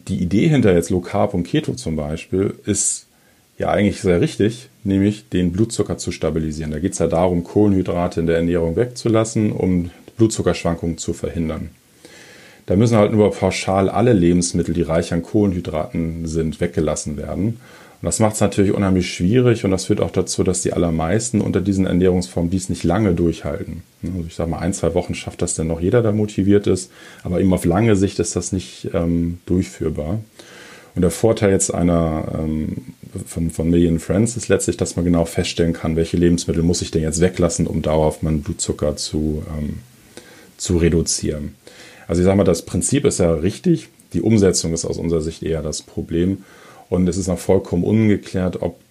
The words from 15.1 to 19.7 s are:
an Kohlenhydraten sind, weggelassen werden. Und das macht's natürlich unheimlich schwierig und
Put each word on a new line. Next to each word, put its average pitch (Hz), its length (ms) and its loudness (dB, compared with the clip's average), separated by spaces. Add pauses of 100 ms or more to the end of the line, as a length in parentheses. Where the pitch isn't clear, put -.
an 85 100 -2
Kohlenhydraten 85 1040 -2
sind, 80 320 -4
weggelassen 78 560 -4
werden. 78 300 -6 (560)
Und - 40 -8
das 87 140 -2
macht's 110 220 0
natürlich 101 320 2
unheimlich 95 400 2
schwierig 117 500 2
und 98 80 0